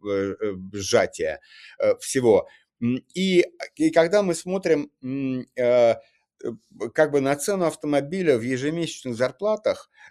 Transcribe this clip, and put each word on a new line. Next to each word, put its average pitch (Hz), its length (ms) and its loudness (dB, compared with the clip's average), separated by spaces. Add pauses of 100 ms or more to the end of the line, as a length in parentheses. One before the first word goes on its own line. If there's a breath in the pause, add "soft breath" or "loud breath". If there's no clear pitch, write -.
э, 98 360 -2
э, 104 120 -4 (200)
сжатие, 95 640 -2 (400 loud breath)
э, 104 200 0
всего. 113 500 2 (320 loud breath)
М, 123 320 -4
и, 180 320 2 (320)
и 160 140 2
когда 170 320 4
мы 175 120 -2
смотрим, 170 560 -2 (100)
м, 131 540 -6
э, 127 80 -2
э, 120 340 4 (1000 loud breath)
как 151 160 4
бы 143 100 2
на 135 140 0
цену 185 300 -2
автомобиля 151 720 0
в 113 60 0
ежемесячных 131 720 -6
зарплатах, 202 760 -2 (200 loud breath)